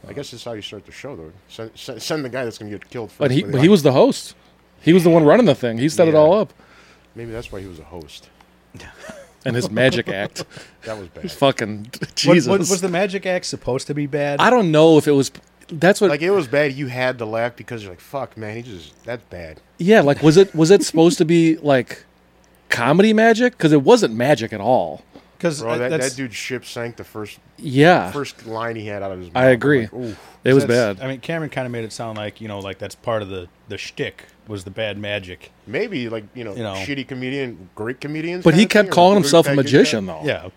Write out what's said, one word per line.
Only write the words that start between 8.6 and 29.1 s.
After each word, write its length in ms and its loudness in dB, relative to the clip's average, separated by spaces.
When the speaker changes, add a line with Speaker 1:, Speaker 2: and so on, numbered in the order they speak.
Speaker 2:
And 100 -4
his 140 -4
magic 380 0
act. 420 -8
Speaker 1:
<laughs> 60 -20
That 140 -10
was 120 -16
bad. 140 -20
Speaker 2:
His 100 -12
fucking, 680 -4
Speaker 3:
What, 160 -10
Speaker 2:
Jesus. 340 2
Speaker 3:
what, 100 0
was 220 -2
the 80 -4
magic 360 -4
act 200 -6
supposed 420 -8
to 60 -8
be 120 -4
bad? 360 -4
Speaker 2:
I 80 4
don't 220 2
know 260 6
if 100 4
it 60 2
was, 180 2
that's 320 0
what 80 2
Speaker 1:
Like, 120 -2
it 100 0
was 160 0
bad. 260 0
You 140 -8
had 320 -4
to 60 -6
laugh 300 -4
because 280 -14
you're 80 -14
like, 100 -20
"Fuck, 340 -12
man, 220 -12
he 60 -12
just, 420 -20
that's 200 -12
bad." 360 -18
Speaker 2:
Yeah, 240 4
like, 200 2
was 160 6
it, 160 6
was 180 4
it 120 6
supposed 360 2
to 60 2
be, 320 4
like, 460 -2
comedy 440 2
magic? 440 2
'Cause 140 2
it 100 4
wasn't 340 4
magic 360 0
at 80 -8
all. 440 -2
Speaker 3:
'Cause 220 -4
Speaker 1:
Bro, 100 -4
Speaker 3:
I, 60 -2
Speaker 1:
that, 140 -2
Speaker 3:
that's 200 -2
Speaker 1:
that 60 -14
dude's 180 -10
ship 300 -10
sank 320 -10
the 80 -16
first, 340 -14
Speaker 2:
Yeah. 540 4
Speaker 1:
first 340 -10
line 300 -8
he 120 -10
had 160 -8
out 100 -8